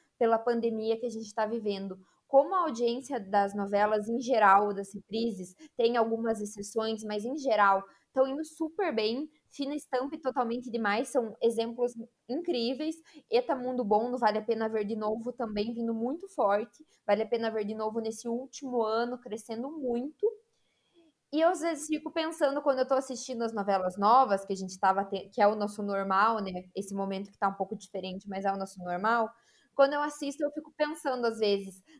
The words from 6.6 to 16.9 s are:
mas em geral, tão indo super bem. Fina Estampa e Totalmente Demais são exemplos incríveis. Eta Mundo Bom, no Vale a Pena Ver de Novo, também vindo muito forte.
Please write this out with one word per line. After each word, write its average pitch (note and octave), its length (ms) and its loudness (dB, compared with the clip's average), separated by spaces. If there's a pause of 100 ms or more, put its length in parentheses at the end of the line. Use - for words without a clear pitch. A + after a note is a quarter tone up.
mas G#3 200 -4
em C4+ 140 -4
geral, G#3 460 4 (300)
tão C4 140 4
indo C#4+ 180 -4
super D#4+ 480 -4
bem. A3+ 360 -2 (220)
Fina C#4+ 220 -6
Estampa C#4 420 -4
e D#4 60 -10
Totalmente B3 480 -2
Demais A3+ 380 0
são A3+ 340 -2
exemplos A#3 520 0 (340)
incríveis. C4+ 680 -2 (360)
Eta E4 240 2
Mundo B3 300 -4
Bom, G#3+ 240 2
no B3+ 80 -4
Vale G#3+ 220 2
a - 20 -10
Pena A3 260 -2
Ver A3 160 -2
de G#3 140 -4
Novo, A3 340 -4
também A3 420 -4
vindo A3+ 200 -4
muito C#4 340 -4
forte. G#3+ 560 0 (240)